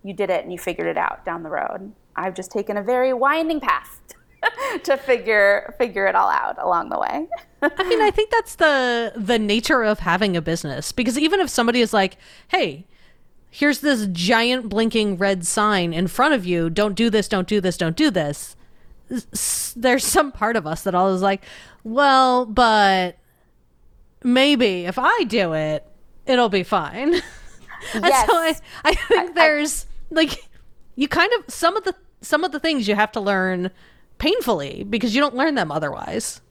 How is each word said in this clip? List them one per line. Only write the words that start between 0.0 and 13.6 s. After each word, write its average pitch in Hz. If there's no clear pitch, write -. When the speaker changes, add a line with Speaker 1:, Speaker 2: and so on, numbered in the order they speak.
Speaker 1:
you 196
did 190
it 180
and -
you 175
figured 170
it 165
out" -
down 170
the 156
road. 190
I've 180
just 185
taken 202
a 202
very 254
winding 302
path -
<laughs> 480
to 277
figure, 214
figure 196
it 185
all 196
out -
along 175
the -
way. -
<laughs> -
Speaker 2:
I 294
mean, 440
I 427
think 427
that's -
the, 247
the 226
nature 226
of 214
having 180
a 165
business, 147
because 247
even 330
if 330
somebody 240
is 220
like, 196
"Hey, 180
here's 294